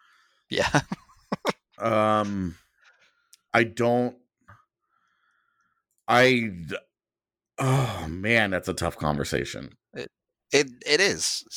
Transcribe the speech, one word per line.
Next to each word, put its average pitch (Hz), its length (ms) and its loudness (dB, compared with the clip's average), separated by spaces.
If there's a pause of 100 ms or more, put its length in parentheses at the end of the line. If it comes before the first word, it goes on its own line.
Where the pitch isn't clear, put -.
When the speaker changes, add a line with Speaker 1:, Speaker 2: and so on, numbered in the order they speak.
(500)
Speaker 1:
Yeah. - 360 0
<laughs> - 60 -18 (840)
Speaker 2:
Um, 107 800 0 (1000)
I 117 120 4
don't, 120 500 0 (1900)
I, 120 440 4 (1040)
oh 127 520 0
man, 104 420 0
that's 90 180 -2
a 92 40 -2
tough 85 220 -2
conversation. 69 760 -4 (220)
Speaker 1:
It, - 160 -12 (440)
it, 139 140 4 (180)
it 151 160 2
is, 147 420 0 (140)